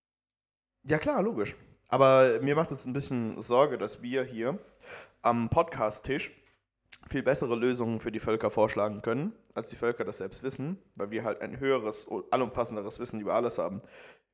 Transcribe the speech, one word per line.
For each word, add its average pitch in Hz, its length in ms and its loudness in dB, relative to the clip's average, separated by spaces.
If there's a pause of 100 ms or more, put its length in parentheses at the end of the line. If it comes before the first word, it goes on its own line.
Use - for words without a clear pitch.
(840)
Ja, 147 140 2
klar, 254 240 0
logisch. 135 320 -2 (340)
Aber 131 520 8
mir 143 160 0
macht 165 140 0
es 135 160 -4
ein 127 80 -4
bisschen 127 480 -4
Sorge, 127 340 4
dass 101 240 -4
wir 127 240 -2
hier 123 340 -4 (640)
am 117 300 2
Podcast-Tisch 139 840 -2 (760)
viel 131 160 -2
bessere 123 340 2
Lösungen 117 440 0
für 117 100 -6
die 107 100 -4
Völker 110 300 0
vorschlagen 107 520 2
können, 139 300 -2 (200)
als 113 160 -8
die - 80 -12
Völker 117 300 -2
das 107 100 -6
selbst 95 260 -8
wissen, 135 360 -4 (180)
weil 101 140 -6
wir 110 140 -4
halt - 180 -4
ein - 180 -8
höheres, 127 460 0 (240)
allumfassenderes 117 680 -4
Wissen 117 200 -6
über 95 140 -2
alles 117 240 0
haben. 92 240 -4 (520)